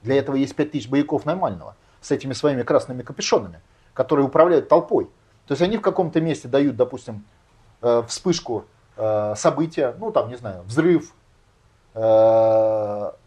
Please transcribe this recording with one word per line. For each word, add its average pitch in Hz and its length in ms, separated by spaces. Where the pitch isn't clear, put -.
Для 127 140
этого 139 180
есть 135 220
пять 151 160
тысяч 120 160
боевиков 143 360
Навального 135 520
с - 100
этими 135 220
своими 135 300
красными 123 400
капюшонами, 90 580
которые 139 340
управляют 156 420
толпой. 160 360
То - 60
есть 143 100
они 202 140
в 208 60
каком-то 185 380
месте 156 280
дают, 139 260
допустим, 120 500
э, 117 260
вспышку, 127 560
э, 107 400
события, 151 640
ну 214 120
там, 110 200
не 123 60
знаю, 101 260
взрыв, 156 520
э, 110 1200